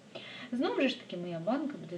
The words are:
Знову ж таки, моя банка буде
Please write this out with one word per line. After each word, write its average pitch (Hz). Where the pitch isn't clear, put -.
Знову 285
ж -
таки, -
моя 175
банка 254
буде 165